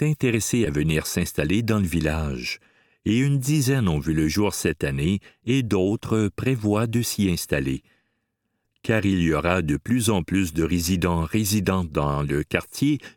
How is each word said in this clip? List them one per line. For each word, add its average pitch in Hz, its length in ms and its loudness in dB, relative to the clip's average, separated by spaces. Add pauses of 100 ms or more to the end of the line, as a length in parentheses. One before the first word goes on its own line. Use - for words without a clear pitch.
intéressés 123 640 0
à 76 60 -2
venir 76 360 0
s'installer 87 560 -2
dans 110 160 0
le 98 80 0
village. 76 720 -2 (460)
Et 110 140 2
une 139 200 2
dizaine 135 480 0
ont 78 120 2
vu 78 160 -2
le 78 140 2
jour 98 260 0
cette - 300 -2
année 73 360 -2 (240)
et 127 180 0
d'autres 104 720 0
prévoient 110 520 0
de 117 160 0
s'y 101 260 0
installer. 69 540 -2 (1000)
Car 110 220 0
il 95 160 4
y 80 140 4
aura 87 260 2
de 73 160 0
plus 113 320 0
en 98 140 2
plus 90 320 -2
de 80 80 0
résidents, 85 640 0
résidentes 95 680 0
dans 71 320 0
le 73 200 -2
quartier 139 560 -2 (180)